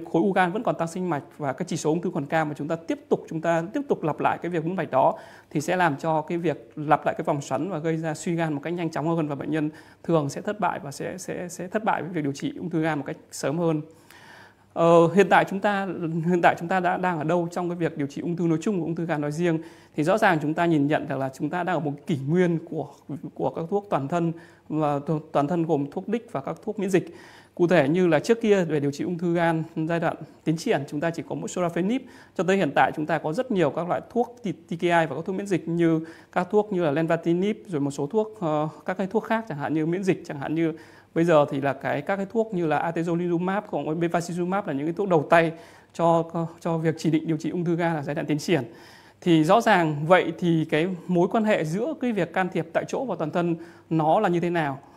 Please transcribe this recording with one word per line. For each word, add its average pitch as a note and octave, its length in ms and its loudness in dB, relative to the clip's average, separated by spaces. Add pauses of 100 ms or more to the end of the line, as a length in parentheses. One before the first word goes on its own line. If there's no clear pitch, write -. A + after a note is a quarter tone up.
(120)
khối E3+ 100 4
u G3+ 100 2
gan F3+ 200 4
vẫn G#3+ 100 -4
còn E3 120 0
tăng E3 140 -2
sinh F3+ 220 -4
mạch C#3+ 120 -2 (140)
và C#3+ 160 -4
các F#3 160 -6
chỉ F3+ 80 -4
số D3+ 140 0
ung E3+ 100 0
thư F3+ 100 -4
còn C#3+ 160 -4
cao D#3+ 180 0
mà D3+ 100 -4
chúng D3 140 -8
ta D#3+ 80 -2
tiếp C#4+ 320 -6
tục, - 200 0
chúng D#3+ 120 -6
ta E3 220 2 (100)
tiếp D4 160 -2
tục - 140 0
lặp D3+ 180 -2
lại C3+ 220 2
cái E3+ 80 -6
việc E3 160 -2
nút F#3 100 -2
mạch D#3+ 140 -4
đó C3+ 240 4 (360)
thì D3+ 100 -2
sẽ F3 160 0
làm E3+ 200 2
cho D#3 260 0
cái E3+ 160 -4
việc D#3+ 380 -4
lặp D3 300 2
lại - 120 2
cái E3 60 -6
vòng D#3 160 0
xoắn C#3+ 300 -4
và F3 80 -6
gây D#3+ 180 -2
ra D#3+ 180 -4
suy E3+ 200 -4
gan E3 200 0
một C#3 100 -4
cách D#3+ 80 -6
nhanh E3+ 180 -4
chóng D3+ 180 -4
hơn E3 200 0
và D3 60 -4
bệnh - 160 -8
nhân D3+ 200 -2 (320)
thường D#3 260 2
sẽ - 120 -8
thất G#3 200 -6
bại F3 220 -2
và C#3+ 100 -12
sẽ, F#3 260 -8
sẽ, - 300 -8
sẽ E3+ 200 -12
thất G#3+ 160 -4
bại - 180 0
với D#3+ 80 -8
việc E3+ 120 -4
điều C#3 100 -2
trị C#3 260 -6
ung F3+ 120 -8
thư D#3+ 120 -2
gan D#3 160 -2
một C#3 80 -6
cách D#3 100 -8 (140)
sớm D3 280 -4
hơn. D#3+ 240 0 (880)
Ờ, E3+ 420 8
hiện G3 160 6
tại E3+ 200 8
chúng G3 100 -4
ta, G3+ 260 0 (400)
hiện F3+ 160 4
tại E3+ 160 6
chúng E3+ 100 -6
ta F#3+ 120 2
đã F3 160 0
đang F3+ 220 -2
ở C#3+ 60 -4
đâu E3+ 260 0
trong F3+ 180 -4
cái F3 100 -4
việc D#3+ 200 -2
điều C#3+ 80 -2
trị - 160 -8
ung E3+ 140 -4
thư E3+ 100 0
nói D#3+ 160 2
chung G3+ 180 0
và D#3 40 -4
ung E3 100 -4
thư E3 120 -4
gan D#3 140 -2
nói D3 120 -2
riêng? E3 260 0 (380)
Thì D3+ 80 2
rõ F#3+ 140 4
ràng F#3+ 240 4
chúng D3+ 120 0
ta E3+ 120 2
nhìn D#3 200 4
nhận D3 220 0
được C#3 100 -4
là C3+ 200 -4
chúng D3+ 120 -4
ta F3+ 120 -4
đang F3 140 0
ở C#3+ 40 -2
một C#3+ 120 -4 (140)
kỷ D#3+ 120 0 (100)
nguyên F3 360 2
của, C#3+ 240 -8 (460)
của D#3+ 160 -2
các D#3+ 200 -6
thuốc G3+ 200 -2
toàn C#3+ 180 -2
thân E3+ 240 0 (360)
và D3+ 300 0
th-, D3+ 220 -2 (120)
toàn C#3+ 160 2
thân E3+ 180 0
gồm C#3+ 240 0
thuốc F#3+ 180 -10
đích A3+ 240 -4
và C#3 80 -4
các E3 240 -6
thuốc G#3 140 -8
miễn F#3+ 120 -2
dịch. F3+ 240 0 (400)
Cụ F3 120 4
thể E3 220 4
như F3+ 180 4
là D#3+ 120 4
trước A3+ 220 2
kia G3+ 240 4
về D3+ 160 0
điều C#3+ 100 0
trị - 140 -6
ung F3 140 -4
thư E3+ 160 -2
gan E3 280 2 (140)
giai E3 240 -2
đoạn E3 160 -2 (280)
tiến D#3+ 120 0
triển E3 320 0
chúng D3+ 120 -6
ta E3+ 100 0
chỉ E3 180 -6
có - 60 -8
mỗi D3 140 -6
sorafenib, F3+ 500 -2 (360)
cho F#3 100 -2
tới F#3+ 120 2
hiện E3+ 180 0
tại C#3 220 4
chúng D3+ 100 -4
ta D#3+ 120 0
có D#3 140 -2
rất B3+ 180 -4
nhiều F3 200 2
các E3+ 180 -4
loại D#3 120 -2 (100)
thuốc A#3 340 -4
T-, F3+ 80 -2
T - 280 -10
K - 20 -4
I F3 60 2
và E3+ 200 4
các D#3 160 -6
thuốc F#3+ 120 -6
miễn G3+ 100 -6
dịch E3+ 220 -2
như E3 320 2 (320)
các F3+ 180 -2
thuốc G#3 220 2
như F3 120 0
là D3+ 60 2
lenvatinib, E3+ 680 0 (100)
rồi E3 140 -4
một C#3+ 100 0
số C#3 160 -4
thuốc, G#3+ 340 -2
ờ, D#3 280 0 (180)
các F#3 100 -2
cái F#3+ 100 -2
thuốc G#3+ 180 -2
khác A3+ 240 -2
chẳng D3 100 -8
hạn C#3 160 -2
như D#3 120 0
miễn F3+ 180 -2
dịch, F#3 220 0
chẳng D3 140 -10
hạn D3+ 140 -4
như D#3+ 180 0 (420)
bây E3 100 2
giờ D#3+ 260 6
thì C#3+ 100 -2
là C3+ 120 0
cái, C3+ 300 -4
các G3 140 -2
cái G3 140 -4
thuốc A3 240 -2
như F3 120 0
là D3+ 260 0
atezolizumab F3 800 -2
cộng D3 160 -4
với E3+ 220 0
bevacizumab F3 580 -2
là D#3+ 60 -4
những C#3 140 -4
cái E3+ 60 0
thuốc G3 160 -2
đầu D#3+ 220 4
tay E3 220 6 (420)
cho, E3 300 4 (360)
cho E3 180 -2
việc D#3+ 200 0
chỉ E3 120 0
định D#3 160 2
điều D#3+ 100 0
trị D3+ 140 -4
ung F3 140 -2
thư E3+ 120 0
gan E3 200 0
ở D3 60 -4
giai C#3+ 120 -6
đoạn D#3 120 -4
tiến D3+ 120 0
triển. D3 260 0 (560)
Thì E3 240 6
rõ F#3+ 160 6
ràng E3 460 2
vậy E3+ 320 6
thì E3 320 2
cái D#3 180 2 (180)
mối F3+ 220 2
quan A3 160 0
hệ G#3 200 2
giữa G#3+ 360 -2
cái B3 120 -2
việc F3 200 -2
can F#3 160 0
thiệp E3 240 -4
tại D#3 160 0
chỗ A#3+ 160 -4
và G#3 120 -6
toàn D#3 140 -4
thân E3+ 260 0 (340)
nó D#3+ 300 2
là G#3 80 2
như F3 120 0
thế E3+ 100 -2
nào, D3+ 280 -2 (180)